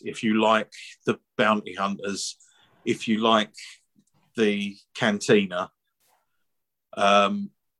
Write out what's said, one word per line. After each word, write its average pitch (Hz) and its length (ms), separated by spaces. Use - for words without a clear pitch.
if 104 160
you 110 180
like 110 320
the 123 100
Bounty 104 380
Hunters, 98 640
if 113 220
you 110 100
like 110 340
the 101 420
Cantina, 101 760
um, 101 540